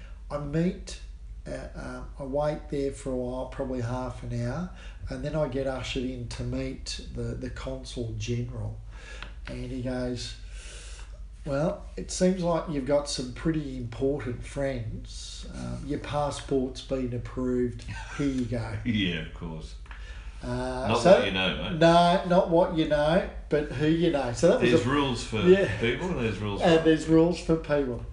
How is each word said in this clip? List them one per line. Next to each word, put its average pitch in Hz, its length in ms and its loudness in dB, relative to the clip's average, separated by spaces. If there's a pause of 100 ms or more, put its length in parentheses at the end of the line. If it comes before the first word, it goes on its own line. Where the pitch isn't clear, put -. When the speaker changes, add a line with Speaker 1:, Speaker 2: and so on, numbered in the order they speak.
(300)
Speaker 1:
I 147 100 -4
meet, 156 600 -2 (480)
uh, 139 40 -8 (240)
um, 127 300 -10 (140)
I 147 40 -8
wait 147 460 -2
there 139 220 0
for - 200 -6
a 127 40 0
while, 127 300 -4
probably 127 340 -4
half 123 440 -4
an 120 220 -4
hour, 156 260 -4 (360)
and 131 160 -6
then 147 140 -2
I 151 100 2
get 131 200 -2
ushered 131 360 -4
in 123 240 -6
to - 160 -8
meet 131 560 -6 (160)
the, 120 60 -6
the 120 280 -6
consul 127 680 -6
general. 117 600 -4 (680)
And 123 240 -8
he 131 120 -4
goes, 127 500 -4 (1120)
"Well, 147 400 0 (100)
it - 160 -8
seems 185 320 2
like 165 260 2
you've 143 160 -2
got 143 240 2
some 123 220 -4
pretty 147 460 -2
important 127 680 -2
friends. - 1000 -6 (100)
Um, 120 220 -6 (100)
your 143 120 -2
passport's 139 840 -2
been 131 320 -2
approved. 123 720 -2 (320)
Here 143 100 0
you 131 160 0
go." 110 360 -4
Speaker 2:
<laughs> - 40 -8
Yeah, 95 380 2
of 80 120 -10
course. 80 420 -10 (680)
Speaker 1:
Uh, 127 460 -4
Speaker 2:
Not 120 120 2
Speaker 1:
so 180 120 10
Speaker 2:
what - 120 8
you - 60 0
know, 190 260 0
mate. 170 220 -4
Speaker 1:
No, 175 480 8
not 185 240 6
what 165 260 4
you 156 100 2
know, 151 400 4 (220)
but 151 220 0
who 127 160 0
you 165 240 4
know. 135 220 0
So 170 160 6
that 247 120 6
was 180 80 6
Speaker 2:
There's 120 160 6
Speaker 1:
a 123 40 0
Speaker 2:
rules 139 340 2
for - 160 -4
Speaker 1:
Yeah. 185 280 8 (120)
Speaker 2:
people - 300 0
and 151 100 -2
there's 110 180 0
rules 101 240 -2
Speaker 1:
And 165 160 8
Speaker 2:
for 160 80 4
Speaker 1:
there's 156 220 6
rules 165 320 6
for 165 160 2
people. 135 580 0